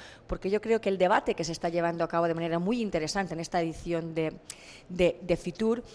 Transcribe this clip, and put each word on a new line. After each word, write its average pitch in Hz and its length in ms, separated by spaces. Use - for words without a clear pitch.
Porque 185 240
yo 208 100
creo 220 220
que 214 80
el 196 80
debate 196 380
que - 80
se 156 80
está 170 180
llevando 170 340
a 160 40
cabo 170 200
de 165 60
manera 165 240
muy 208 240
interesante 180 540
en 160 40
esta 170 220
edición 165 540
de, 160 180
de, 180 320
de 175 160
Fitur 226 460